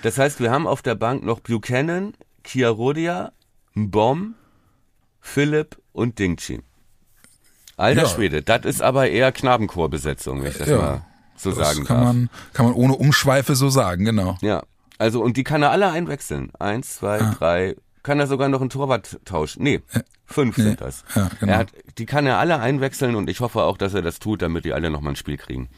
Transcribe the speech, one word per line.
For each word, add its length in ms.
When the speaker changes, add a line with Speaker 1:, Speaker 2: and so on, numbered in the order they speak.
Speaker 1:
Das 160
heißt, 220
wir 100
haben 160
auf 160
der 120
Bank 300
noch 160
Buchanan, 760
Chiarodia, 840
Mbom, 600
Philipp 580
und 260
Dingchi. 420
Alter 260
Speaker 2:
Ja. 60
Speaker 1:
Schwede, 340
das 220
ist 180
aber 260
eher 240
Knabenchorbesetzung, 1120
wenn 100
ich 60
das 100
Speaker 2:
Ja. 80
Speaker 1:
mal 280
so 140
Speaker 2:
Das 80
Speaker 1:
sagen 260
Speaker 2:
kann 120
Speaker 1:
darf. 100
Speaker 2:
man, 240
kann 140
man 80
ohne 200
Umschweife 600
so 140
sagen, 340
genau. 360
Speaker 1:
Ja, 220
also 240
und 140
die 80
kann 180
er 80
alle 200
einwechseln. 680
Eins, 380
zwei, 220
Speaker 2:
Ja. 180
Speaker 1:
drei. 400
Kann 160
er 60
sogar 240
noch 100
einen 80
Torwart 560
tauschen? 380
Nee, 180
Speaker 2:
Ja. 80
Speaker 1:
fünf 320
Speaker 2:
Nee. 60
Speaker 1:
sind 180
das. 220
Speaker 2:
Ja, 140
genau. 120
Speaker 1:
Er 60
hat, 100
die 100
kann 200
er 120
alle 220
einwechseln 560
und 140
ich 100
hoffe 220
auch, 160
dass 160
er 80
das 160
tut, 240
damit 240
die 80
alle 160
nochmal 240
ein 20
Spiel 220
kriegen. 400